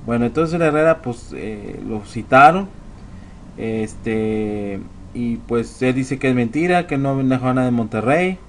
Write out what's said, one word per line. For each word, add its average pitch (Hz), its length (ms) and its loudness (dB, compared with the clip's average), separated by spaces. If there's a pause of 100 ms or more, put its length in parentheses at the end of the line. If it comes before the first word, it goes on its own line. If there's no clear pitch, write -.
Bueno, 117 200 2
entonces 160 300 0
el 170 80 2
Herrera, 160 380 4
pues, - 320 -8
eh, 101 540 -8
lo 107 140 -4
citaron, 147 640 6 (880)
este, 107 1300 -4 (320)
y 120 240 -4
pues 117 460 -4
él 127 100 2
dice 131 240 -2
que 131 120 0
es 127 60 2
mentira, 165 520 2
que 143 100 -2
no 139 180 0
dejó 131 340 0
a 127 40 2
nadie 127 120 2
de 123 60 2
Monterrey. 123 760 0